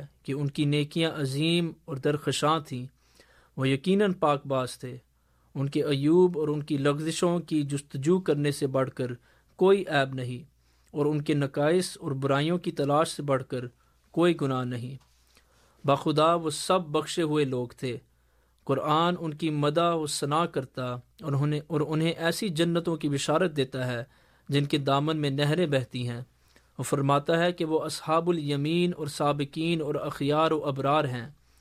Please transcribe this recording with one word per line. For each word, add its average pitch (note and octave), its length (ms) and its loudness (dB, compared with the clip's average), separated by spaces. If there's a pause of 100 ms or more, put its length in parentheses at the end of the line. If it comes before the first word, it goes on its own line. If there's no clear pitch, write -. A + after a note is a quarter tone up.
(220)
کہ C#3 80 -8
ان C#3+ 160 -2
کی C#3+ 180 -2
نیکیاں D3 480 0
عظیم D#3 580 0 (140)
اور C#3+ 120 -10
درخشاں D3 600 0
تھیں۔ C3 260 -10 (720)
وہ C3+ 100 0
یقیناً F#3 480 2
پاک D3 320 0
باز C3 320 -2
تھے۔ B2 160 -12 (600)
ان C#3 140 -2
کے D3 140 0
عیوب D#3 560 4
اور D3+ 80 0
ان D3 160 -2
کی D3+ 140 -2
لغزشوں D#3 640 0
کی D#3 240 -2
جستجو C#3+ 560 0
کرنے D3 300 0
سے C#3+ 180 -2
بڑھ C3 220 0
کر B2+ 200 -6 (480)
کوئی F#3+ 280 4
عیب C3+ 260 0
نہیں، B2+ 300 -8 (500)
اور D3 120 0
ان D3 160 0
کے D3+ 140 0
نقائص D3 640 0
اور D#3+ 160 -6
برائیوں C#3 400 2
کی E3+ 140 -6
تلاش D3 380 2
سے - 140 -8
بڑھ C3+ 200 0
کر B2 220 -8 (480)
کوئی E3+ 280 4
گناہ C3 240 0
نہیں۔ B2 300 -8 (880)
باخدا D3+ 520 4
وہ D#3+ 140 -2
سب F3 400 0
بخشے D3+ 340 -2
ہوئے D3+ 220 2
لوگ B2 220 -4 (100)
تھے۔ A#2+ 200 -6 (720)
قرآن D#3 520 2
ان D#3+ 140 -6
کی D#3 160 -2
مدح D3+ 440 2
و D#3 140 -2
ثنا D3+ 380 0
کرتا C3 400 -6 (360)
اور C#3+ 120 -4
انہیں، D3 340 0
اور D#3 160 0
انہیں D#3+ 340 0
ایسی E3 340 -2
جنتوں E3+ 440 0
کی D3+ 140 -2
بشارت D3+ 480 0
دیتا C3 300 -2
ہے A#2+ 160 -4 (460)
جن C#3+ 160 2
کے D3 140 0
دامن C#3+ 380 0
میں D3 120 0
نہریں D3 380 2
بہتی B2+ 420 -2
ہیں۔ A#2+ 120 -8 (580)
وہ C3+ 40 -2
فرماتا C#3+ 560 2
ہے F3 120 2
کہ F3 140 -4
وہ D#3 160 2
اصحاب D#3+ 480 -2
الیمین D#3+ 680 0
اور D3+ 120 -6
سابقین D#3 720 -2
اور D3 140 -2
اخیار D3+ 560 0
و D3+ 140 0
ابرار C#3+ 400 2
ہیں B2 220 -6 (340)